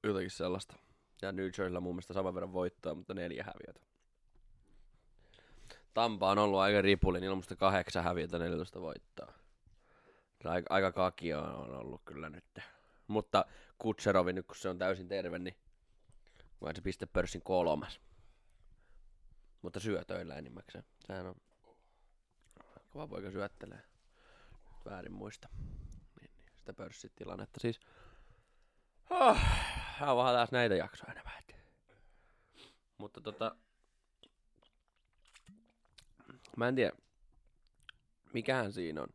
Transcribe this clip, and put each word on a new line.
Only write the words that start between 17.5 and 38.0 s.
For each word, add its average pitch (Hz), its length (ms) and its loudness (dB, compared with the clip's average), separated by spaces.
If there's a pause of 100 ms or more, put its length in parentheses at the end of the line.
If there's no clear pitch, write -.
Mutta - 180 -6
syötöillä 90 560 -4
enimmäkseen. - 480 -14 (240)
Sehän 92 180 -8
on 92 100 -10 (1500)
kova - 180 -12
poika 95 240 -10
syöttelee. 101 500 -10 (1040)
Väärin 92 280 -12
muista. 101 360 -14 (720)
Niin, - 160 -20
niin. - 200 -20
Sitä - 160 -16
pörssitilannetta - 840 -14
siis. 117 200 -4 (1300)
Oh, 339 280 8 (640)
tää 143 120 2
on 120 60 6
vähän 123 180 6
taas 120 160 4
näitä 120 240 6
jaksoja - 360 -2
enemmän. - 220 -12 (1600)
Mutta - 240 -14
tota... 107 340 -4 (3000)
Mä 117 100 2
en 131 80 2
tiedä, 117 160 4 (1400)